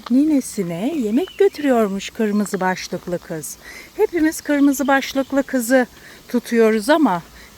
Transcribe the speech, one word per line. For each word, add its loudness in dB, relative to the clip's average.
ninesine 0
yemek -2
götürüyormuş 0
kırmızı -2
başlıklı -4
kız. -12
Hepimiz 0
kırmızı 2
başlıklı 0
kızı 0
tutuyoruz 2
ama 2